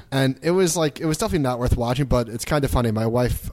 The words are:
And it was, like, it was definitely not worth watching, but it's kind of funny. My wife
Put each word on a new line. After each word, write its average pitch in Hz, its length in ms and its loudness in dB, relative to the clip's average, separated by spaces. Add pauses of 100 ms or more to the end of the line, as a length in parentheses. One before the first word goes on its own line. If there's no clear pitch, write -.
(140)
And 135 280 2
it 165 100 0
was, 180 260 2
like, 156 240 -2
it 165 40 -2
was 156 120 0
definitely 190 260 0
not 123 160 -2
worth 120 160 2
watching, 123 300 0
but 123 240 0
it's 113 160 -8
kind 151 180 0
of 131 80 0
funny. 120 200 2
My 110 140 0
wife 120 480 0